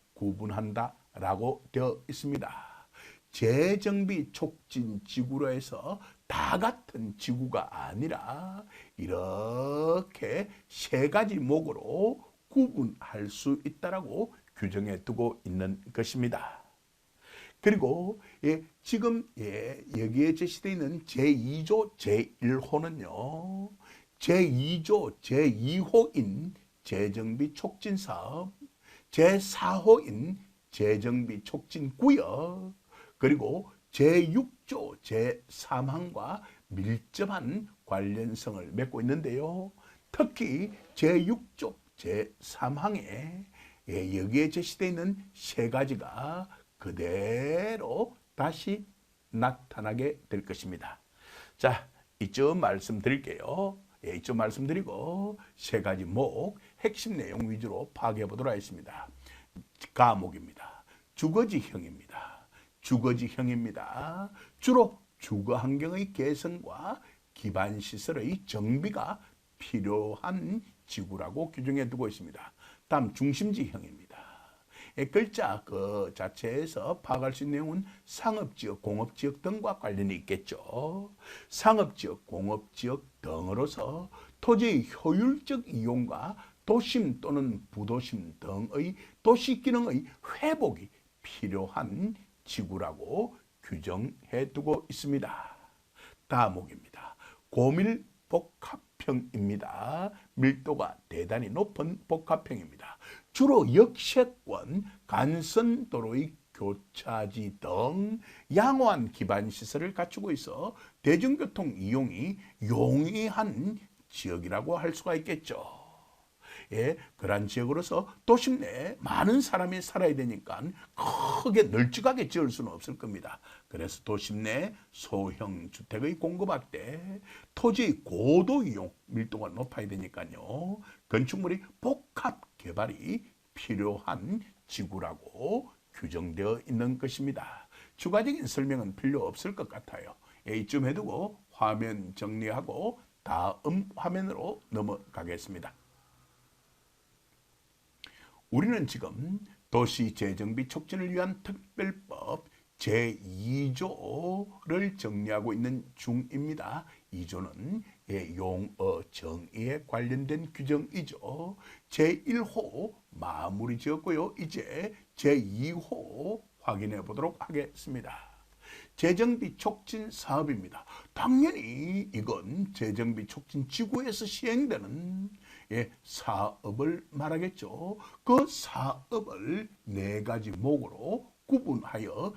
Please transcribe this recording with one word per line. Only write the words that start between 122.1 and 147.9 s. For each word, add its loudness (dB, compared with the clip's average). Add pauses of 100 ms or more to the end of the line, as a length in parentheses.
지을 2
수는 -6
없을 -12
겁니다. -10 (280)
그래서 -8
도심 -2
내 -2 (160)
소형 -6
주택의 -6
공급 -2
확대, -8 (340)
토지의 4
고도 6
이용, -4 (120)
밀도가 -4
높아야 -6
되니까요. -8 (300)
건축물의 2 (180)
복합 -2 (160)
개발이 -4 (280)
필요한 -4 (260)
지구라고 -6 (220)
규정되어 -4
있는 0
것입니다. -6 (300)
추가적인 2
설명은 -2
필요 0
없을 -6
것 -6
같아요. -14 (340)
예, -2
이쯤 0
해두고 -2
화면 -2
정리하고 -4 (240)
다음 -2
화면으로 -4
넘어가겠습니다. -6 (2750)